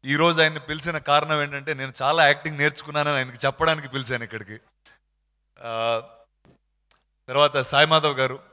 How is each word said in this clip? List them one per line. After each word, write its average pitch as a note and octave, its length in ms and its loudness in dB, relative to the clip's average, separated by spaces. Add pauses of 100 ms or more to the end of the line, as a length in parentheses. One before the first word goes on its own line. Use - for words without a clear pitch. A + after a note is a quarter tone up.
ఈరోజు D#3+ 380 2
ఆయన్ని D#3 180 2
పిలిచిన D#3 380 -6
కారణం D3+ 440 2
ఏంటంటే, C#3+ 320 -6
నేను C3+ 180 -8 (100)
చాలా D3+ 240 4
యాక్టింగ్ C#3+ 320 0
నేర్చుకున్నానని D3 580 -2
ఆయనకి B2+ 300 -4
చెప్పడానికి D3+ 420 0
పిలిచాను B2+ 360 -6
ఇక్కడికి. G#2+ 340 -14 (1040)
ఆ, A2+ 400 -2 (1300)
తర్వాత C#3+ 300 2
సాయి C#3+ 280 4
మాధవ్ D3+ 320 2
గారు C3 240 -2 (100)